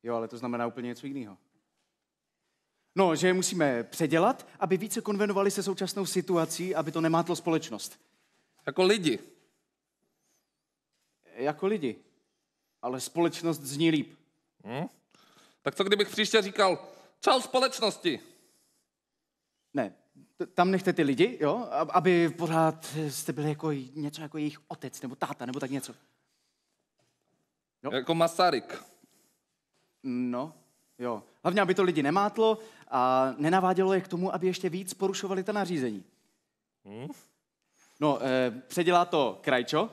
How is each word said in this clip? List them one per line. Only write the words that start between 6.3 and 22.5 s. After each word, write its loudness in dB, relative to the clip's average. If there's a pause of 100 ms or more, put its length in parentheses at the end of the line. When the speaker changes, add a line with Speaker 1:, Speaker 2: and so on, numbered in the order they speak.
Speaker 1:
aby -2
to -2
nemátlo 2
společnost. -4 (640)
Speaker 2:
Jako 0
lidi. 2 (2250)
Speaker 1:
Jako -4
lidi. -2 (840)
Ale -6
společnost -2
zní 2
líp. -2 (520)
Speaker 2:
Hm? -8 (760)
Tak -6
co -2
kdybych 0
příště 2
říkal: 2 (320)
„Čau 4
společnosti“? 0 (1500)
Speaker 1:
Ne, -4 (440)
t-, -6
tam 4
nechte 2
ty 2
lidi, 2
jo, 0
ab-, -2
aby 4
pořád 0 (240)